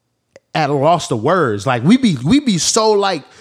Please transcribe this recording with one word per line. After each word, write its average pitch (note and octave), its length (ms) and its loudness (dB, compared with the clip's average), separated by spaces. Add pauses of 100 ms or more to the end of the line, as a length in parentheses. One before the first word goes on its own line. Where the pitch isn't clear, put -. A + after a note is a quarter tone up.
(540)
at D3+ 140 -2
a D3 60 -2
loss D3+ 360 0
of A2 120 -2
words. B2+ 440 -2
Like, B2 160 -2
we G3 140 6
be, A3 260 0
we A#3 180 2
be A3 180 -2
so, A3 340 0
like, G3 320 -2 (160)